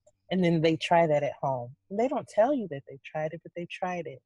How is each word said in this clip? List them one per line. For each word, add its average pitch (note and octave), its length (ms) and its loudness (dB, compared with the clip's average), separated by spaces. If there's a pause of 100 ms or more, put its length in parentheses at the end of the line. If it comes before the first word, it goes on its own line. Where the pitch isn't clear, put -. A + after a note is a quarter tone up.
(320)
And F#3 120 2
then E3+ 180 4
they D#3+ 160 4
try E3+ 300 4
that D3 160 2
at C3+ 180 -4
home. C3 340 -4 (140)
And G3 100 -6
they A#3+ 80 2
don't B3+ 200 -4
tell A#3 260 2
you A#3 140 -2
that C#3+ 200 -10
they C3+ 160 -16
tried D#3 300 -6
it, E3+ 80 -14
but E3 140 -18
they F3 100 -8
tried F3+ 400 -6
it. C3+ 200 -14